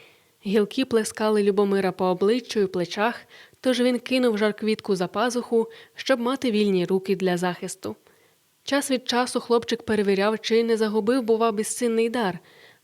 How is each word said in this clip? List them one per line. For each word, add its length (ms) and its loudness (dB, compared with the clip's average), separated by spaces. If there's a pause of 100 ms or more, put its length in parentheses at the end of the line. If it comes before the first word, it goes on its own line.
(460)
Гілки 380 0
плескали 580 0
Любомира 500 2
по 120 -4
обличчю 560 0
і 60 2
плечах, 540 -2 (400)
тож 200 0
він 180 2
кинув 400 0
жар-квітку 580 -2
за 100 -2
пазуху, 600 -2 (260)
щоб 260 0
мати 300 -2
вільні 360 2
руки 300 0
для 200 0
захисту. 600 -6 (680)
Час 260 -2
від 180 -2
часу 320 0
хлопчик 420 0
перевіряв, 580 0
чи 240 2
не 120 2
загубив, 460 0
бува, 300 2
безцінний 560 -2
дар. 300 -2 (460)